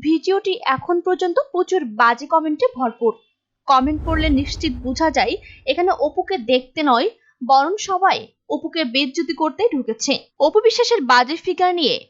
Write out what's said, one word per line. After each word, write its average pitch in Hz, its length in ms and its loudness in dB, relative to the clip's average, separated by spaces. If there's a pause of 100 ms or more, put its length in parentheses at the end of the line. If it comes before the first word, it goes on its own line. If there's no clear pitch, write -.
ভিডিওটি 370 640 0
এখন 339 360 -2
পর্যন্ত 359 380 0 (120)
প্রচুর 359 340 -2
বাজে 240 420 0
কমেন্টে 311 380 0 (100)
ভরপুর। 233 380 -2 (520)
কমেন্ট 277 400 2
পড়লে 320 240 0
নিশ্চিত 285 460 -2
বোঝা 262 360 -2
যায় 262 240 0 (300)
এখানে 349 260 0
অপুকে 359 460 -2
দেখতে 254 460 -2
নয়, 277 260 2 (380)
বরং 277 300 2
সবাই 370 500 0 (220)
অপুকে 320 340 -4
বেইজ্জতি 277 500 -2
করতেই 311 440 -2
ঢুকেছে। 240 420 -4 (200)
অপু 311 200 4
বিশ্বাসের 466 420 2
বাজে 254 340 4
ফিগার 359 400 0
নিয়ে 247 340 -2